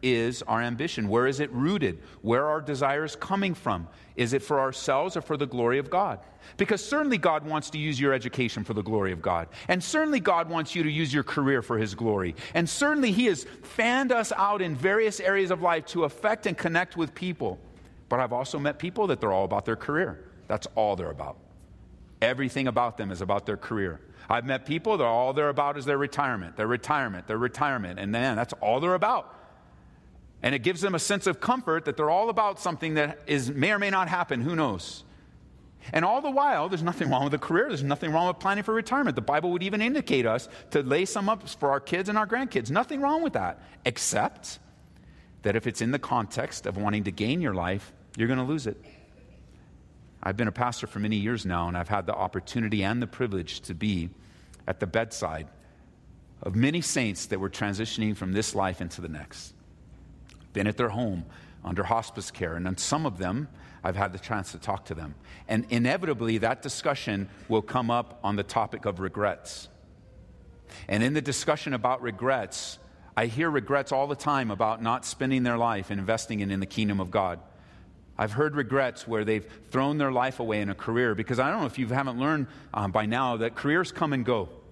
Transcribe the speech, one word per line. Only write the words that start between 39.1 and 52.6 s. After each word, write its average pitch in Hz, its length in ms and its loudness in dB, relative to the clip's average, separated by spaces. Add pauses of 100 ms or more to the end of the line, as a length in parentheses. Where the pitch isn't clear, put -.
The 123 60 -2
Bible 156 300 2
would 175 100 0
even 202 200 0
indicate 226 440 2
us 113 220 2 (220)
to 147 120 4
lay 143 220 2
some 196 240 -2
up 196 200 0
for - 220 0
our 139 100 4
kids 185 280 -2
and 208 80 0
our 214 100 2
grandkids. 190 440 -2
Nothing 254 300 0
wrong 302 220 2
with 311 100 0
that, 95 280 -2 (240)
except - 760 -2 (840)
that 104 140 2
if 110 100 0
it's - 140 -4
in 113 100 2
the 139 80 0
context - 680 -2
of 95 100 -4
wanting 104 280 0
to 101 60 0
gain 117 300 0
your 127 140 0
life, 92 380 -2 (240)
you're 113 120 2
gonna 131 160 2
lose 139 220 -2
it. 104 140 -6 (1400)
I've 98 140 -2
been 113 100 0
a 101 60 -2
pastor 120 340 -2
for 104 140 -8
many 107 160 0
years 107 280 -2
now, 87 220 0
and 87 100 -2
I've 87 120 -4
had 101 180 0
the 104 80 0
opportunity 101 680 -2